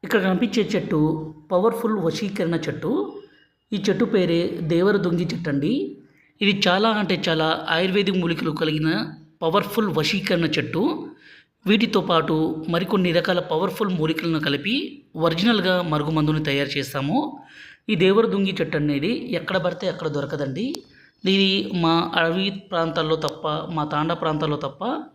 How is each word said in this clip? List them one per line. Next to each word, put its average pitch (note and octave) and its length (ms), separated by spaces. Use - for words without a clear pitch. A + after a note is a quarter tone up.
ఇక్కడ - 160
కనిపించే F#3+ 440
చెట్టు E3+ 360
పవర్ఫుల్ A3 520
వశీకరణ E3+ 560
చెట్టు. F#3 360
ఈ G#3+ 60
చెట్టు G3+ 280
పేరే F3 340
దేవరదుంగి F3 640
చెట్టు - 240
అండి. C#3+ 240
ఇది G3+ 180
చాలా G3 300
అంటే G#3 300
చాలా D#3+ 280
ఆయుర్వేదిక్ F#3+ 480
మూలికలు E3+ 340
కలిగిన D#3 380
పవర్ఫుల్ G3 500
వశీకరణ E3 560
చెట్టు. D3+ 380
వీటితో G#3+ 360
పాటు D#3+ 340
మరికొన్ని F3+ 420
రకాల F3 280
పవర్ఫుల్ F#3 540
మూలికలను D#3+ 460
కలిపి C#3+ 360
ఒరిజినల్‌గా F3+ 680
మరుగుమందుని D#3 640
తయారు C#3+ 280
చేస్తాము. C#3 460
ఈ G#3+ 60
దేవరదుంగి F#3+ 580
చెట్టు D#3+ 240
అనేది D3 360
ఎక్కడ E3+ 240
పడితే F3 300
అక్కడ E3 200
దొరకదండి. C#3+ 600
ఇది F#3+ 260
మా E3 200
అడవి E3 360
ప్రాంతాల్లో E3 520
తప్ప, D#3 320
మా D#3 160
తాండా D#3 300
ప్రాంతాల్లో D#3 420
తప్ప D3 260